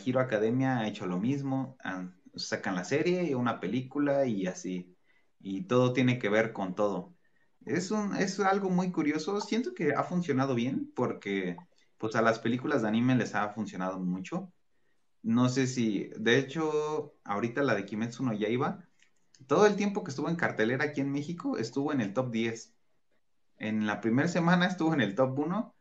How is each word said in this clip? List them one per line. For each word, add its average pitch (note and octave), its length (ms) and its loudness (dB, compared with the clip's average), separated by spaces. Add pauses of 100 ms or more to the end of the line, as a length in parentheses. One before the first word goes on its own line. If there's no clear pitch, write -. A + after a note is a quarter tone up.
Hero B2+ 160 2
Academia B2 580 2
ha A2 100 -2
hecho G#2 180 -6
lo F2+ 120 -2
mismo, C3+ 640 -2
han, F#2 400 -10 (140)
sacan - 400 -4
la F3+ 100 -4
serie, E3+ 520 0
una B2 240 -2
película C#3 640 0
y G2 200 -2
así, F2+ 500 -6 (440)
y F#2+ 220 -6
todo B2 300 4
tiene B2+ 260 4
que G#2 120 0
ver A2 220 4
con F#2 220 -4
todo. G2 400 -2 (500)
Es F3+ 260 -2
un, G#3+ 260 -2
es G3 240 -2
algo G3 300 2
muy F3+ 220 2
curioso, D#3 480 0
siento A#3 340 -2
que C#3+ 200 0
ha C3+ 100 2
funcionado C#3 500 0
bien, A#2+ 400 -2
porque, G2 720 -2 (340)
pues, A2 180 -4
a A#2 60 2
las A2+ 160 4
películas B2+ 440 0
de A2 60 0
anime A#2+ 280 4
les G2+ 180 0
ha G#2 160 0
funcionado F#2+ 500 -6
mucho. F#2 520 -4 (720)
No A#2+ 260 4
sé B2+ 180 2
si, A2 520 0
de A#2 200 4
hecho, D3+ 760 -2 (100)
ahorita A#2 380 -2
la B2+ 120 2
de G2 120 -2
Kimetsu A#2+ 380 -6
no B2 100 0
Yaiba, A#2+ 540 -2 (600)
todo F3+ 180 8
el G3+ 100 4
tiempo G3+ 280 0
que C#3+ 60 -8
estuvo C#3+ 200 -4
en E3+ 60 0
cartelera B2 500 0
aquí D3 160 -4
en C#3 100 -2
México, F3 460 -4
estuvo C#3+ 340 -2
en C#3 100 2
el G2 120 -4
top B2+ 180 -2
diez. A2+ 420 -4 (840)
En A2 280 0
la G#2 140 -2
primera B2+ 280 2
semana F3 380 4
estuvo D#3+ 280 2
en C#3+ 60 4
el G2+ 140 2
top C3 240 2
uno F3 420 -2